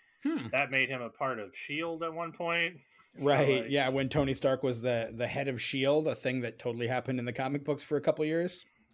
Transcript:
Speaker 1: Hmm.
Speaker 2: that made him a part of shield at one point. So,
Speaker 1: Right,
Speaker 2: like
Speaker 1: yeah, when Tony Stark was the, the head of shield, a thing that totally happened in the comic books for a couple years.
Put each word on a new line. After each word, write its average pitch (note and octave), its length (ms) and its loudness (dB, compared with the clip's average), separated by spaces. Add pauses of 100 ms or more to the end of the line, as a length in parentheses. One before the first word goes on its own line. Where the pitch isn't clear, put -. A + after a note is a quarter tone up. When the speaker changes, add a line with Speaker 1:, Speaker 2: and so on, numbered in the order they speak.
(240)
Speaker 1:
Hmm. C4 260 -2
Speaker 2:
that C3 220 0
made C3 180 2
him B2+ 120 -4
a A#2 100 -8
part C3 280 -2
of G2 160 -12
shield E3 480 -6
at E3 100 -4
one E3 200 -6
point. E3+ 460 -2 (360)
So, C3+ 100 -6
Speaker 1:
Right, C#3 380 6
Speaker 2:
like B2 80 -4
Speaker 1:
yeah, C#3 180 4
when C3+ 200 0
Tony C#3 240 2
Stark C3 300 2
was B2 180 0
the, A#2 340 0
the A#2+ 120 -2
head C#3 200 -2
of B2 140 -4
shield, C#3+ 460 2
a B2 80 0
thing B2+ 260 -2
that A#2 180 -6
totally A#2+ 280 -2
happened B2+ 320 0
in A#2+ 60 -4
the B2 80 -4
comic C#3 300 -2
books C#3+ 200 -2
for D3 140 0
a C3+ 40 2
couple D#3 240 2
years. E3 400 -2 (280)